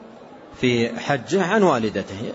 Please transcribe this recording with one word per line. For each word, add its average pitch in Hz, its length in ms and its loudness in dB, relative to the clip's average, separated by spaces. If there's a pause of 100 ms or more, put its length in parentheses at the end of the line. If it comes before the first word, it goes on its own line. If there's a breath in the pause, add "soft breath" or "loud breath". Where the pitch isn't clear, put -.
(600)
في 117 400 2
حجه 147 440 -2
عن 202 180 2
والدته، 110 720 0